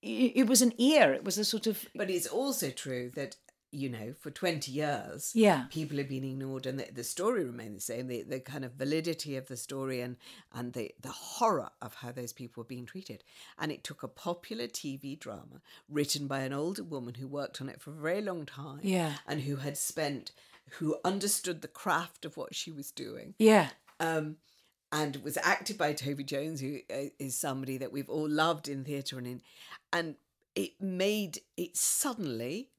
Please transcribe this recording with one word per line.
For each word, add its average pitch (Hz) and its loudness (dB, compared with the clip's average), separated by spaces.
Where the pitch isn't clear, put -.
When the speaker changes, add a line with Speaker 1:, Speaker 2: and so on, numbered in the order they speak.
Speaker 1:
it, 226 4
it 247 8
was 247 8
an 233 6
ear, 247 10
it 135 -2
was 185 0
a 208 2
sort 214 0
of 214 0
Speaker 2:
But 190 0
it's 180 0
also 254 0
true 123 -4
that, 139 -4
you 135 -2
know, 117 -6
for 151 -10
twenty 156 -2
years, 147 -2
Speaker 1:
Yeah. 196 8
Speaker 2:
people 147 -4
have 139 -2
been 131 -4
ignored, 135 -6
and 131 -4
the, - -6
the 117 -8
story 196 0
remained 117 -8
the 95 -12
same, 123 -4
the, 120 -4
the 135 -6
kind 131 -8
of 123 -10
validity 151 -2
of 131 -8
the 127 -10
story 135 -4
and, 123 -6
and 123 -6
the, 117 -4
the 120 -10
horror 175 0
of 113 -10
how 120 -10
those 123 -8
people 120 -12
were 117 -16
being 123 -10
treated. 180 -14
And 156 -4
it - -12
took - -10
a - -8
popular 175 -6
T 135 -6
V 139 -8
drama 95 -14
written 147 0
by 135 0
an 131 -2
older 175 -2
woman 127 -6
who 131 -10
worked 139 -6
on 135 -6
it - -12
for 135 -14
a 151 -12
very 165 0
long 180 -4
time 143 -10
Speaker 1:
Yeah. 175 4
Speaker 2:
and 151 -2
who 139 -2
had 143 -4
spent, 143 -2
who 156 2
understood 190 0
the - -10
craft 170 0
of 156 -10
what - -8
she - -6
was 143 -10
doing. 123 -10
Speaker 1:
Yeah. 214 10
Speaker 2:
Um, 156 0
and 151 2
was 139 -4
acted - 2
by 151 4
Toby 143 -2
Jones, 143 -2
who, 135 -4
uh, 139 -4
is 135 -4
somebody 135 -2
that 127 -6
we've 139 -4
all 151 0
loved 156 4
in 139 -6
theatre 139 -4
and 123 -8
in, 123 -8
and 165 0
it - -4
made, 190 0
it 175 -4
suddenly 175 0